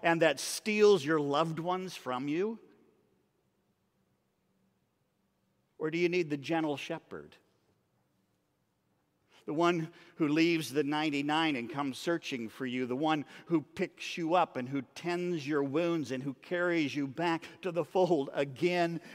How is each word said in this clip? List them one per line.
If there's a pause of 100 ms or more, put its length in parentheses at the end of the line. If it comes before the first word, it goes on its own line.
and
that
steals
your
loved
ones
from
you? (3250)
Or
do
you
need
the
gentle
shepherd? (2000)
The
one (280)
who
leaves
the
ninety-nine
and
comes
searching
for
you,
the
one (220)
who
picks
you
up
and
who (120)
tends
your
wounds
and
who
carries
you
back (200)
to
the
fold
again (140)